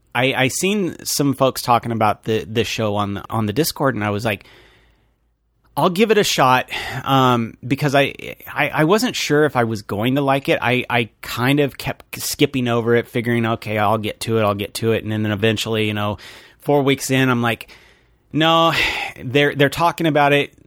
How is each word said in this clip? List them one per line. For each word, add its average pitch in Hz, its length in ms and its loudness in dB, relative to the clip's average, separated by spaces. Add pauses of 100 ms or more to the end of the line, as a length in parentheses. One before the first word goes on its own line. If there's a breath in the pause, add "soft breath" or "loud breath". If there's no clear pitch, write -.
(140)
I, 127 220 2
I 127 140 2
seen 190 540 -2
some 143 300 0
folks 131 300 0
talking 117 280 2
about 107 320 0
the, 110 200 -2
the 107 200 -2
show 104 320 -2
on 101 200 -2
the, - 120 -10
on 107 200 -2
the 101 60 -4
Discord, 139 420 0
and 104 80 -4
I 104 80 0
was 104 140 -4
like, 101 200 -4 (1300 soft breath)
"I'll 160 120 2
give 202 220 2
it 208 60 4
a 196 60 4
shot," 127 460 2 (360 loud breath)
um, 127 600 2
because 139 300 -2
I, 139 180 2 (320)
I, 143 240 -2
I 147 140 0
wasn't 208 320 2
sure 147 300 2
if 139 100 0
I 120 80 2
was 110 200 -4
going 113 320 -2
to 147 60 2
like 139 280 0
it. 160 120 2
I, 123 280 0
I 120 200 0 (120)
kind 139 400 0
of 139 160 -2
kept - 440 -10
skipping 135 460 -2
over 117 280 0
it, 113 120 0
figuring, 120 380 -2
"Okay, 113 320 -4
I'll 104 200 2
get 104 240 -6
to 113 160 0
it, 110 40 2
I'll 101 120 2
get 101 220 -6
to 113 160 0
it." 107 140 0
And 107 80 -6
then 107 140 -2
eventually, 110 600 0
you 107 60 -2
know, 104 240 -4 (420 loud breath)
four 143 240 2
weeks 135 260 0
in, 131 200 2
I'm 120 120 2
like, 117 280 -4 (640 soft breath)
"No, 165 400 2 (500 loud breath)
they're, 139 320 2
they're 139 140 4
talking 165 380 0
about 143 260 4
it. 143 200 0 (140)